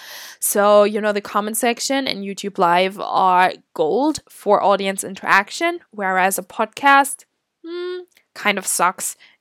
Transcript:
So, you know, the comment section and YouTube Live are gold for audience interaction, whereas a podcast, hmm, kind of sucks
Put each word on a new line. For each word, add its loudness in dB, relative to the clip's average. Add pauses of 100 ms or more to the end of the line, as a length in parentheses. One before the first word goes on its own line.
(400)
So, 4
you 0
know, -2
the -4
comment -4
section -2
and -6
YouTube -8
Live 2
are 2 (220)
gold 0
for 2
audience 0
interaction, -2 (140)
whereas 0
a -6
podcast, 0 (380)
hmm, -10 (340)
kind -2
of -8
sucks -4 (240)